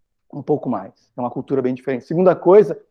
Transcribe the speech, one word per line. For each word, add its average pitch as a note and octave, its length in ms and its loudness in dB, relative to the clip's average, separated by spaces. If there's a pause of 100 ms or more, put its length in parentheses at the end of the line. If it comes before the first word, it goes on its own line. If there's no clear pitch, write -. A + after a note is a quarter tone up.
(320)
um D3 100 -14
pouco C#3+ 260 -4
mais. F#2+ 480 -10
É C3+ 40 -10
uma B2 100 -4
cultura C3+ 320 -6
bem B2+ 120 -2
diferente. D3 300 -8
Segunda F3 300 2
coisa, F3+ 460 4 (100)